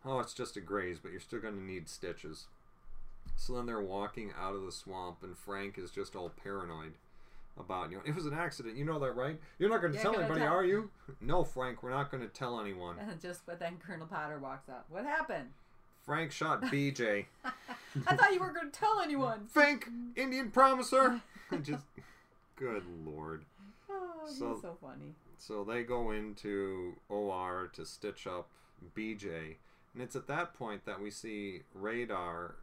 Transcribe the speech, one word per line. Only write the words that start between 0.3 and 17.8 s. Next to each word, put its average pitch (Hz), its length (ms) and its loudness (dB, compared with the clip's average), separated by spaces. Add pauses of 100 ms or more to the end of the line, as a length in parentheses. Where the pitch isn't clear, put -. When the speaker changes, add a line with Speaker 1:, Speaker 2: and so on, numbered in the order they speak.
Speaker 1:
just - 220 -6
a 104 40 -6
graze, 90 380 -2
but 87 140 -12
you're 90 80 -8
still 113 200 -8
gonna 104 200 -6
need 92 280 -8
stitches." 82 600 -10 (880)
So - 180 4
then 120 120 0
they're 113 140 0
walking 101 520 -2
out 95 240 -2
of 95 60 -4
the 92 100 -6
swamp, 90 500 -8
and 90 160 -10
Frank 98 400 -6
is 87 120 -8
just 101 260 -6
all 87 140 -4
paranoid 82 640 -8 (640)
about, 90 340 -4
you 95 80 -8
know, - 60 -12
"It 151 120 -2
was 165 100 -4
an 147 80 -2
accident, 139 420 -4
you 143 80 -2
know 156 140 0
that, 135 140 0
right? 135 280 -2 (180)
You're 190 120 6
not 226 100 4
gonna 165 140 4
Speaker 2:
Yeah, 135 80 0
Speaker 1:
tell 208 100 4
Speaker 2:
gonna 190 120 4
Speaker 1:
anybody, 156 200 4
Speaker 2:
tell 156 100 6
Speaker 1:
are 185 100 6
you?" 208 260 4 (300)
"No, 156 240 6
Frank, 127 400 -2
we're 123 60 -4
not 135 200 2
gonna 127 180 -4
tell 120 300 -4
anyone." 92 400 -4
Speaker 2:
And 202 220 -6
<laughs> - 0 -
just, 175 260 -10
but 170 140 -8
then 175 180 -4
Colonel 160 300 -10
Potter 151 300 -4
walks 135 300 -8
up. 127 200 -12
"What 185 160 -6
happened?" 285 480 -2 (500)
Speaker 1:
"Frank 151 300 0
shot 131 380 2
B 143 200 4
J." 107 460 2
Speaker 2:
<laughs> - 80 -20
"I - 720 0